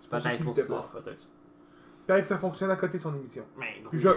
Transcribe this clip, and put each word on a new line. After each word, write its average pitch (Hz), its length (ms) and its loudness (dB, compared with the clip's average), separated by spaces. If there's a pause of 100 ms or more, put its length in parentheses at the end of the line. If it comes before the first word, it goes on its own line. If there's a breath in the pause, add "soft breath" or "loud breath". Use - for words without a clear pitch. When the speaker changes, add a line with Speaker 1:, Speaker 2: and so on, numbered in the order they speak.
Speaker 1:
c'est - 100 -20
pour 120 100 -2
ça 123 100 0
Speaker 2:
Peut-être 120 80 0
Speaker 1:
qu'il 160 80 -2
Speaker 2:
pour 117 100 -2
Speaker 1:
luttait - 100 0
Speaker 2:
ça. - 80 -4
Speaker 1:
pas. - 160 -6 (100)
Speaker 3:
Peut-être. - 280 -14 (760 soft breath)
Speaker 1:
Peut-être 190 160 6
que - 60 -6
ça 190 100 0
fonctionne 185 320 -2
à 185 60 2
côté 185 220 0
de 151 40 -10
son 156 120 -4
émission. 127 300 -10 (140)
Speaker 2:
Mais 110 240 -8
gros. - 80 -16
Speaker 1:
Puis 160 80 -2
je, 190 100 6
je 175 80 10